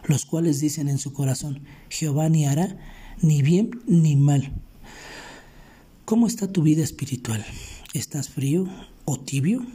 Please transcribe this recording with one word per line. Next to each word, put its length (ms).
los 200
cuales 340
dicen 300
en 80
su 160
corazón: 500
"Jehová 380
ni 180
hará 320
ni 200
bien 300
ni 300
mal". 360
¿Cómo 240
está 240
tu 100
vida 220
espiritual? 640
¿Estás 340
frío 400
o 160
tibio? 540